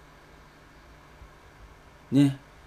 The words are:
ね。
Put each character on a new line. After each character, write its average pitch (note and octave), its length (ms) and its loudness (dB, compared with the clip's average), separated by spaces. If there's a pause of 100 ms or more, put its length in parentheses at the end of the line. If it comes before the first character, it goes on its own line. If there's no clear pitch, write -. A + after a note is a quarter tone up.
(2000)
ね。 C3+ 280 4 (280)